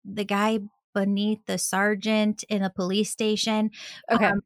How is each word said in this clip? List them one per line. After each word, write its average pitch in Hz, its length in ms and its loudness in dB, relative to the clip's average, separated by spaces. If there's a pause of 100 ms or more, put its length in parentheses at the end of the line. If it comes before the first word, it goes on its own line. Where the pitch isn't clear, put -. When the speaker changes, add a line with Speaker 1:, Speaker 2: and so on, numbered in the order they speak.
Speaker 1:
the 202 200 -6
guy 208 340 2 (360)
beneath 202 500 0
the 190 140 -2
sergeant 214 880 0
in 202 140 0
a 190 80 -2
police 190 400 -2
station, 214 600 0 (400)
Speaker 2:
Okay. 220 180 4
Speaker 1:
um, 202 160 0